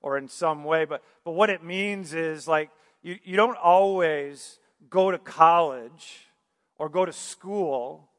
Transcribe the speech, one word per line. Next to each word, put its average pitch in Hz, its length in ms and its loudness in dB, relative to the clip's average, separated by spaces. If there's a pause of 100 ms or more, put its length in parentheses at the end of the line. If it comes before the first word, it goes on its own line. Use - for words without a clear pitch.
or 139 160 -4
in 135 100 -8
some 156 340 -4
way, 160 220 0
but, 151 180 -8 (220)
but 170 80 -8
what 208 180 2
it 170 140 -6
means 190 480 -6
is, 160 340 -6
like, 156 240 0 (320)
you, 175 220 -14
you 185 120 -6
don't 226 200 2
always 170 1000 2 (320)
go 190 200 4
to 175 80 -4
college 160 1080 2 (480)
or 156 120 -8
go 180 160 0
to 170 80 -4
school 156 960 -6 (100)